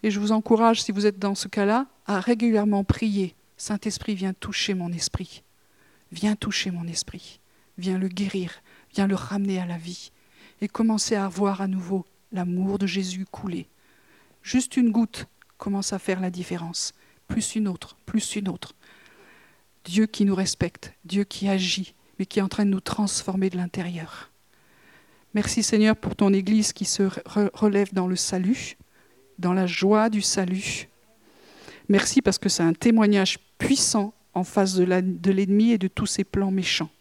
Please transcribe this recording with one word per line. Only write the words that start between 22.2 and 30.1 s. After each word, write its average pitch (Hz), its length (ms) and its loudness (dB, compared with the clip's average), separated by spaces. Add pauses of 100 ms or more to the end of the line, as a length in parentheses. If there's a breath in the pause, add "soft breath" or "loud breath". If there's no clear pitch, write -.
qui - 140 0
est - 20 2
en 196 60 0
train 208 180 0
de 196 40 4
nous 190 100 0
transformer 190 680 -2
de 185 80 -4
l'intérieur. 175 720 -8 (1000 soft breath)
Merci 208 300 0
Seigneur 214 340 4
pour - 180 -6
ton 196 200 4
Église 202 400 2
qui - 100 -6
se - 200 0
re-, 196 500 -2
relève 202 400 2
dans 185 120 0
le 185 100 0
salut, 185 600 -2 (640 soft breath)
dans 180 140 0
la 185 140 2
joie 214 440 4